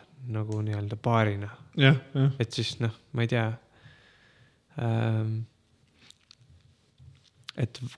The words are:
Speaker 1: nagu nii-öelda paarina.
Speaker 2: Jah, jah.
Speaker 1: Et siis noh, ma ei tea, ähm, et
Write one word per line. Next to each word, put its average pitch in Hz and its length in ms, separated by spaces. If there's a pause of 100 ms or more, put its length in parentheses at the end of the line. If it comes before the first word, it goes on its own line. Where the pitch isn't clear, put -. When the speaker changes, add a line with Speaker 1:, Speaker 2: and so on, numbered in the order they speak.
(280)
Speaker 1:
nagu 107 340
nii-öelda 104 340
paarina. 107 520 (240)
Speaker 2:
Jah, 139 240 (160)
jah. 135 240
Speaker 1:
Et 113 160
siis - 280
noh, 113 120 (180)
ma 117 120
ei 117 60
tea, 113 200 (1300)
ähm, 113 640 (2000)
et - 260 (200)